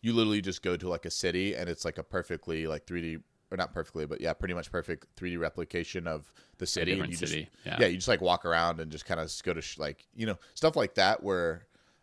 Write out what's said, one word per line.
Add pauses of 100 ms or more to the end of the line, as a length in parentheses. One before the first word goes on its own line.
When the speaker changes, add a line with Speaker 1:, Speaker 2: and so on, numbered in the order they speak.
Speaker 1:
you
literally
just
go
to,
like,
a
city
and
it's,
like,
a
perfectly,
like,
three (160)
D, (280)
or
not
perfectly,
but
yeah,
pretty
much
perfect (100)
three
D
replication
of (240)
the
Speaker 2:
A
Speaker 1:
city.
And
Speaker 2:
different
Speaker 1:
you
just,
Speaker 2:
city. (160)
Yeah.
Speaker 1:
yeah,
you
just,
like,
walk
around
and
just
kinda
s-,
go
to
sh-,
like,
you
know, (180)
stuff
like
that
where, (360)